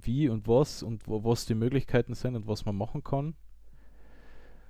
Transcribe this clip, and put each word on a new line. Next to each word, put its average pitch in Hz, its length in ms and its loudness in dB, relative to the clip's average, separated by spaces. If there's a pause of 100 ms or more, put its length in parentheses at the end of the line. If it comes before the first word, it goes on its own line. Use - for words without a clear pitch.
wie 135 240 2
und 110 180 -2
was 127 340 4
und 107 280 -6
wo, 107 160 -2
was 117 200 2
die 117 100 2
Möglichkeiten 123 580 2
sind 127 240 -2
und 107 100 -6
was 107 160 -2
man 101 140 -2
machen 117 260 -2
kann. 147 320 -2 (1300)